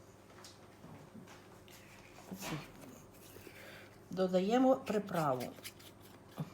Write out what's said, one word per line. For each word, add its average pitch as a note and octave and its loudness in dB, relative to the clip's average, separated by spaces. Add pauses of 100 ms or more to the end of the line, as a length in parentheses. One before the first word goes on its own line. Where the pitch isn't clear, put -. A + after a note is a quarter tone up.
(4000)
Додаємо G3 6
приправу. E3+ 2 (1120)